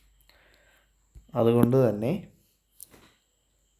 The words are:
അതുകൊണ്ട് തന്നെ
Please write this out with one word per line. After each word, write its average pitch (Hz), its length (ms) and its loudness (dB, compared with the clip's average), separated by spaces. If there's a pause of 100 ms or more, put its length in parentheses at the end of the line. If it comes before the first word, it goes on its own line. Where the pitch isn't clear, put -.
(1400)
അതുകൊണ്ട് 117 380 2 (100)
തന്നെ 110 260 -4 (1700)